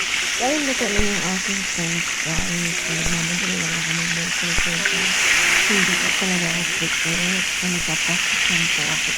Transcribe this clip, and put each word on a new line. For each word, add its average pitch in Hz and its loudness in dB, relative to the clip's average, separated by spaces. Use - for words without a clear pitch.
So, 233 0
ayun, 302 2
luto 247 0
na 202 2
yung 202 2
aking 196 -2
french 170 -2
fries. 170 -2
So, - -4
nagmamadali 170 0
lang 165 -2
ako 165 -2
mag-bake 170 -2
ng 175 -2
french 170 2
fries. 190 0
Hindi 190 2
ko - 0
talaga 180 0
ako 170 0
prepare. 175 0
Ano 180 -2
pa, 160 -2
pa, 170 0
shampoo - 2
ako 156 0